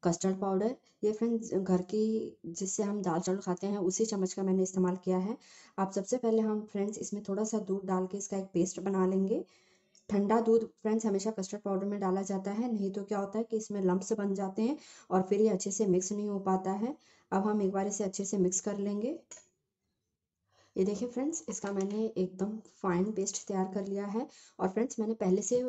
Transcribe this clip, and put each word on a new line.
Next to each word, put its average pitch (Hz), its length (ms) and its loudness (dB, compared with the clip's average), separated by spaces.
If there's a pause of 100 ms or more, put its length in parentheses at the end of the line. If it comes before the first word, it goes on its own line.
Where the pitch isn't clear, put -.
custard 190 360 2
powder। 202 360 0 (280)
ये 214 100 4
friends 226 400 -2
घर 185 300 2
की 214 540 0 (100)
जिससे 190 360 -4
हम 202 180 -2
दाल 175 180 0
चावल 185 200 -2
खाते 190 280 -4
हैं 202 120 -2
उसी 190 260 2
चम्मच 196 280 -2
का 196 100 -4
मैंने 190 200 4
इस्तेमाल 185 340 2
किया 185 220 0
है। 208 180 -2 (400)
आप 196 140 -2
सबसे 285 260 -2
पहले 226 240 2
हम 214 180 0 (120)
friends 208 280 -2
इसमें 202 240 -6
थोड़ा 196 220 -2
सा 220 160 -2
दूध 196 240 -2
डाल 185 220 0
के 202 100 -8
इसका 202 200 -6
एक 190 160 -6
paste 185 280 2
बना 190 240 2
लेंगे। 190 380 2 (680)
ठंडा 208 320 4
दूध 226 320 6
friends 220 320 0
हमेशा 196 260 2
custard 208 300 -6
powder 196 240 0
में 202 140 -2
डाला 190 240 2
जाता 190 280 -2
है, 233 220 -2
नहीं 196 180 0
तो 196 120 -6
क्या 202 160 -2
होता 196 200 -4
है 233 60 -2
कि 226 120 -4
इसमें 208 260 -4
lumps 185 320 2
बन 202 200 0
जाते 196 260 -2
हैं 269 160 2 (320)
और 185 140 4
फिर 202 180 2
ये 220 80 6
अच्छे 196 220 0
से 208 160 0
mix 180 240 2
नहीं 208 180 -4
हो 202 120 -2
पाता 190 320 0
है। 226 220 -2 (360)
अब 196 160 2
हम 208 140 2
एक 190 100 2
बार 196 160 0
इसे 208 160 -2
अच्छे 196 220 -2
से 208 140 -2
mix 180 220 4
कर 208 180 -2
लेंगे। 208 380 -2 (1600)
ये 190 100 2
देखिए 208 240 -2
friends, 285 400 -4
इसका 196 220 -6
मैंने 202 360 -2
एकदम 190 500 -4 (200)
fine 190 340 0
paste 196 260 -4 (100)
तैयार 190 260 0
कर 196 120 -4
लिया 202 220 -4
है। 220 180 -4 (340)
और 185 100 2
friends 233 300 -2
मैंने 220 160 0
पहले 196 260 2
से 247 280 0